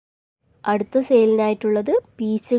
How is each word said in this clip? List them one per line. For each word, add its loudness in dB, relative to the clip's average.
അടുത്ത -2
സെയിലിനായിട്ടുള്ളത് 2
പീച്ച് -2